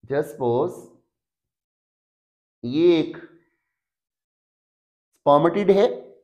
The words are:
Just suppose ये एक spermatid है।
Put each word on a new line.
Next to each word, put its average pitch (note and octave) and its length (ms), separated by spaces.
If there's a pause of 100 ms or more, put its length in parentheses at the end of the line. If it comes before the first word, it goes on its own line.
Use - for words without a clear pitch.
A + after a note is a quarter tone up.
Just C#3 240
suppose B2 440 (1900)
ये E3 340
एक - 180 (2000)
spermatid E3+ 540
है। - 540